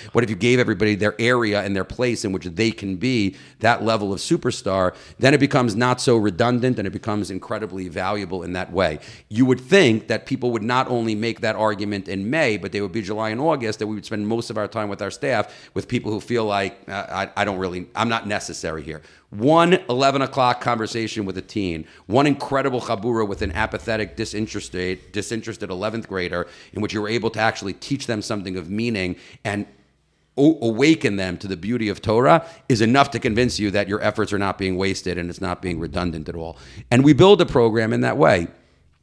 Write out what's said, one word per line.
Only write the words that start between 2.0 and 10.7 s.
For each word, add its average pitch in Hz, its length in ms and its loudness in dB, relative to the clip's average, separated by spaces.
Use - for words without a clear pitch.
in 98 80 -2
which 90 100 -6
they 90 280 0
can 95 260 -6
be 107 400 0
that 107 260 2
level 104 260 0
of 92 80 -4
superstar? 98 760 0
Then 131 160 6
it 143 60 4
becomes 123 380 2
not 123 240 0
so 120 160 4
redundant 117 600 2
and 101 80 -4
it 95 60 -6
becomes 104 400 -4
incredibly 95 560 -8
valuable 92 560 -4
in 90 80 -8
that 90 220 -6
way. 82 260 2
You 120 160 4
would 127 160 4
think 131 480 6
that 110 160 -2
people 123 260 -2
would 110 120 -2
not 123 260 0